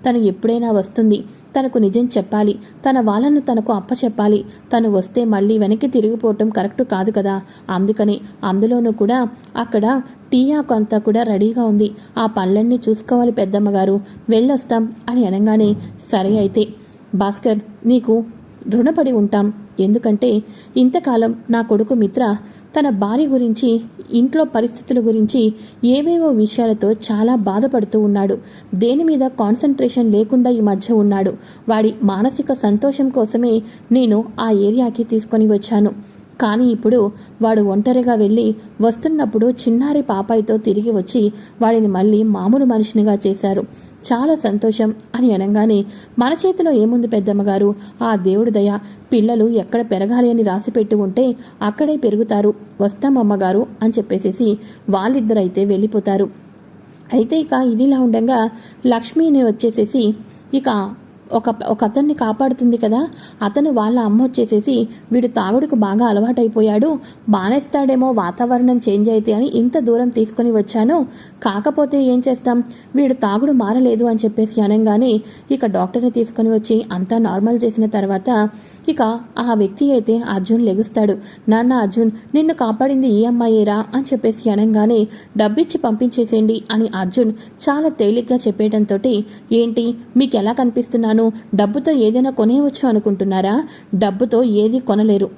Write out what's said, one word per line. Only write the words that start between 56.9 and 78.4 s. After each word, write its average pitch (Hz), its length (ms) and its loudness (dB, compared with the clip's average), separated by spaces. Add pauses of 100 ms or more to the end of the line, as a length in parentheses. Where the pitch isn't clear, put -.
అయితే 247 260 0
ఇక 311 140 -4
ఇదిలా 262 460 2
ఉండగా 233 500 2 (380)
లక్ష్మిని 269 560 2
వచ్చేసేసి 220 720 0 (400)
ఇక 226 360 -2 (420)
ఒక, 226 180 -2
ఒక 220 340 -4
అతన్ని 277 300 0
కాపాడుతుంది 247 640 0
కదా, 233 300 0 (340)
అతను 285 300 0
వాళ్ళ 233 280 0
అమ్మ 220 240 2
వచ్చేసేసి, 226 640 0 (240)
"వీడు 240 160 2
తాగుడుకు 240 480 -2
బాగా 214 300 2
అలవాటైపోయాడు, 226 920 0 (300)
మానేస్తాడేమో 262 800 0
వాతావరణం 240 800 0
చేంజ్ 208 200 2
అయితే 220 240 2
అని 240 200 0
ఇంత 240 260 0
దూరం 240 300 0
తీసుకొని 233 420 0
వచ్చాను. 226 540 0 (380)
కాకపోతే 294 600 0
ఏం 247 240 2
చేస్తాం, 247 360 0 (320)
వీడు 262 180 2
తాగుడు 240 380 0
మారలేదు" 233 540 2
అని 226 200 0
చెప్పేసి 220 360 0
అనగానే 214 600 2 (300)
ఇక 269 140 -2
డాక్టర్ని 196 460 -2
తీసుకొని 226 380 -2
వచ్చి 220 420 0
అంతా 190 260 -2
నార్మల్ 220 460 0
చేసిన 220 220 0
తర్వాత 214 640 0 (400)